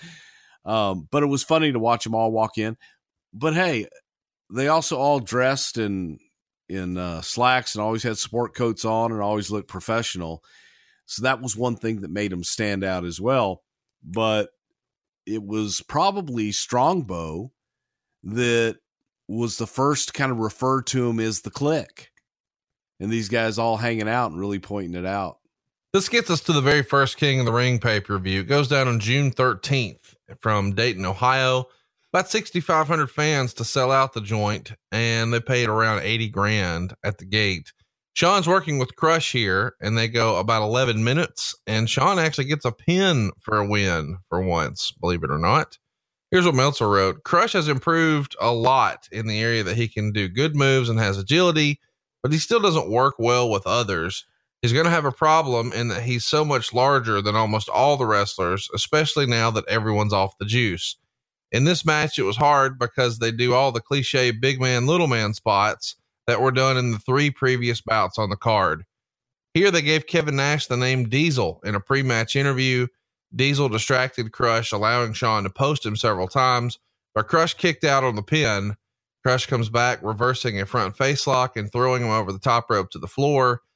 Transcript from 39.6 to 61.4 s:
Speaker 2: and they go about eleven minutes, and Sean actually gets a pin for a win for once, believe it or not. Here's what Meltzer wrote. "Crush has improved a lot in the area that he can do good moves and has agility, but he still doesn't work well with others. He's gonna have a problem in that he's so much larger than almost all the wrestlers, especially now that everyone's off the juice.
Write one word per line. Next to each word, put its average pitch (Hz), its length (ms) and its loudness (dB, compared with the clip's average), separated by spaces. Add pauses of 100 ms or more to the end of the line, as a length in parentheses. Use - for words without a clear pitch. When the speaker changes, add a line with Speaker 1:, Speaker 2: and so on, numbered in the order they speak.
Speaker 2:
and 110 160 0
they 113 100 2
go 113 300 0
about 110 260 0
eleven 113 400 0
minutes, 139 520 -2 (120)
and 110 220 0
Sean 180 280 2
actually 156 280 0
gets 147 200 -4
a 120 60 0
pin 170 680 0
for 107 180 -2
a 104 100 0
win 92 500 0 (120)
for 90 120 -2
once, 82 580 -2
believe 85 240 -2
it 69 80 -4
or 73 60 -2
not. 101 400 0 (540)
Here's 180 140 4
what 160 100 4
Meltzer 127 340 2
wrote. 95 340 2
"Crush - 300 2
has 160 140 0
improved 156 720 0
a 117 120 2
lot 120 600 2
in 110 160 -6
the 107 140 -4
area 113 220 0
that 95 140 -4
he 117 100 0
can 107 240 -2
do 101 160 0
good 139 280 -2
moves 135 340 4
and 113 100 0
has 98 180 0
agility, 151 640 2 (440)
but 135 80 -2
he 160 80 2
still 226 200 2
doesn't 160 300 2
work 127 300 2
well 120 300 4
with 98 180 0
others. 92 580 -2 (360)
He's 117 120 2
gonna 165 160 2
have 165 160 2
a 135 60 0
problem 131 640 2
in 117 160 -4
that 98 140 -4
he's 120 220 -2
so 151 180 2
much 135 300 -2
larger 120 480 2
than 104 140 0
almost 107 340 0
all 135 280 4
the 123 100 0
wrestlers, 98 640 0
especially 147 540 0
now 117 240 2
that 110 160 -4
everyone's 107 460 0
off 95 260 0
the 101 60 -6
juice. 107 500 -2 (540)